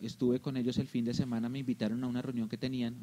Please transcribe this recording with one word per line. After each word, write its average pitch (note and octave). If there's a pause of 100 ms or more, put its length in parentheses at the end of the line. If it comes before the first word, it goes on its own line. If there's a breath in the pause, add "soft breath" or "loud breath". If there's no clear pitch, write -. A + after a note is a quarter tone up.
Estuve B2
con C3
ellos B2
el C3
fin A#2+
de A#2+
semana, A#2+
me C3+
invitaron B2
a B2+
una B2
reunión A#2+
que A#2+
tenían, B2